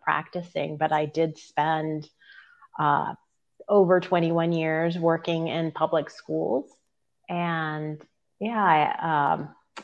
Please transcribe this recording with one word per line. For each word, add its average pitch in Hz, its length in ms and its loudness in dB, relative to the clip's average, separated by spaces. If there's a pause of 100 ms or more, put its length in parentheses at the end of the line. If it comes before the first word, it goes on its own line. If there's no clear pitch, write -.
practicing, 156 760 -4
but 156 160 0
I 156 120 2
did 156 320 -2
spend, 156 720 -4 (680)
uh, 147 340 2 (540)
over 185 320 6
twenty-one 170 520 2
years 165 460 0
working 165 500 0
in 160 240 -2
public 156 380 -2
schools. 160 640 -4 (560)
And 156 720 -4 (380)
yeah, 220 240 -2
I, 156 720 2
um, 151 160 -4 (340)